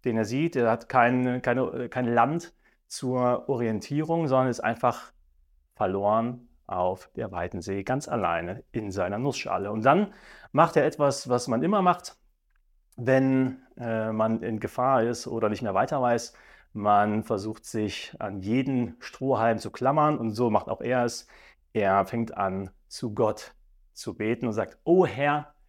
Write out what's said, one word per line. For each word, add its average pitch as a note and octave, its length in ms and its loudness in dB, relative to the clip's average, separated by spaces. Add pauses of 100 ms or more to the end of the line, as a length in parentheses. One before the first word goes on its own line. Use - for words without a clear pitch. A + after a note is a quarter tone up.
den A2+ 120 0
er A2 80 2
sieht, C#3+ 300 -2
er A#2+ 160 4
hat A#2 180 -2
kein, B2+ 520 2
keine, B2 480 -2
kein B2+ 160 -4
Land A#2+ 480 2 (340)
zur B2 640 -2
Orientierung, C#3+ 800 -2
sondern C3 220 2
ist A#2 100 -4
einfach - 540 -2 (640)
verloren G#2+ 720 0 (180)
auf F#2 500 -4
der G#2+ 160 -6
weiten F2 300 -6
See, G2 220 -6
ganz C3 240 -4
alleine F2 640 -2
in G#2+ 200 -6
seiner F#2+ 260 -2
Nussschale. G2+ 540 -4
Und A2 120 -4
dann E3+ 300 4 (380)
macht E3 240 4
er C#3+ 100 6
etwas, C#3+ 440 0
was B2 180 0
man B2 160 0
immer G3 180 2
macht, - 360 0 (760)
wenn, C3 680 2 (160)
äh, A2+ 340 -4
man A2 320 0
in G#2+ 160 -4
Gefahr B2+ 440 2
ist A#2 240 -2
oder A2 220 0
nicht G#2+ 140 -2
mehr G2+ 100 -2
weiter C#3 280 0
weiß. A#2+ 320 0 (400)
Man G#2 500 4
versucht, G#2 420 -4
sich - 540 -6
an G2 220 -8
jeden B2 580 0
Strohhalm A#2 580 0
zu F#2+ 140 -10
klammern D3 480 2
und A2+ 120 -2
so A#2 200 2
macht - 180 0
auch - 120 -6
er B2 240 0
es. - 220 -6 (460)
Er G2 320 4
fängt A#2 320 -6
an, F#2+ 320 -4 (180)
zu A2 280 -8
Gott G#2+ 400 -2 (380)
zu - 220 -10
beten A2+ 300 -2
und A2+ 80 -2
sagt, G#2 300 -6
„Oh F3 240 6
Herr C#3+ 480 -2 (140)